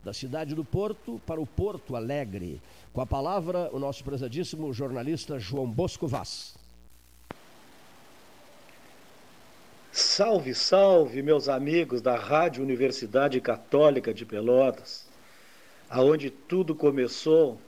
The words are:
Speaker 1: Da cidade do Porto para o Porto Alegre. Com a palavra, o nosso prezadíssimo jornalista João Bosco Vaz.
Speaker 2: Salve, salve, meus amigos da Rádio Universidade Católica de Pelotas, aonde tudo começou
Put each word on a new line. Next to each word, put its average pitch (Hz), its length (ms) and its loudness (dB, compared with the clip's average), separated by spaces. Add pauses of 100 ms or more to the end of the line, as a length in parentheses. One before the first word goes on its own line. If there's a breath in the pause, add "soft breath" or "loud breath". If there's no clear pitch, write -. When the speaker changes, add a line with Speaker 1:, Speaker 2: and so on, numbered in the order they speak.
Speaker 1:
Da 101 120 -12
cidade 143 400 -8
do 156 100 -6
Porto 208 600 -4
para 160 140 -6
o 147 60 -4
Porto 170 480 -4
Alegre. 110 680 -6 (320 soft breath)
Com - 80 -6
a 127 60 -4
palavra, 170 640 -4
o 127 60 -6
nosso 139 240 -6
prezadíssimo 139 720 -8
jornalista 135 640 -6
João 123 260 -6
Bosco 127 440 -4
Vaz. - 480 -8 (3250)
Speaker 2:
Salve, 185 640 0
salve, 170 680 6
meus 143 260 2
amigos 139 540 0
da 123 140 2
Rádio 147 460 0
Universidade 131 760 0
Católica 135 720 2
de 110 140 -10
Pelotas, 123 800 0 (840 soft breath)
aonde 139 420 4
tudo 175 440 -2
começou 143 920 2